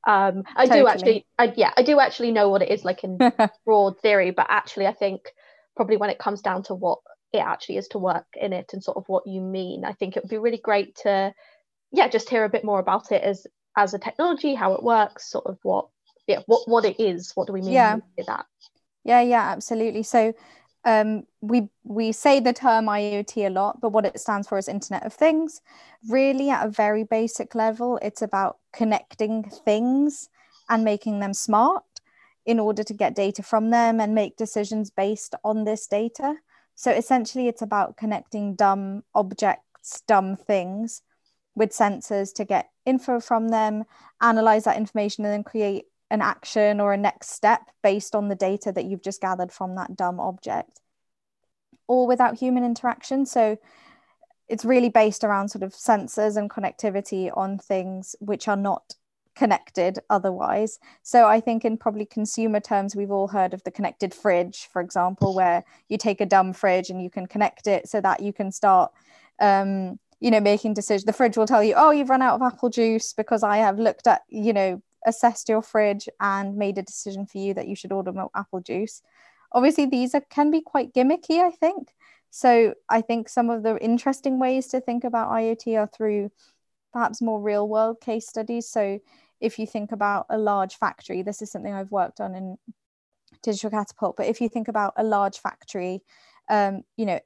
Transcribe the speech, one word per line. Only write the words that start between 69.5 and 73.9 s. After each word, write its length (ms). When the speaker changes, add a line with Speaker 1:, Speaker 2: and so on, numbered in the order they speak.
Speaker 2:
you 100
know, 100
making 320
decisions. 320
The 80
fridge 240
will 100
tell 160
you, 140
"Oh, 140
you've 180
run 140
out 140
of 60
apple 280
juice 420
because 300
I 160
have 200
looked 280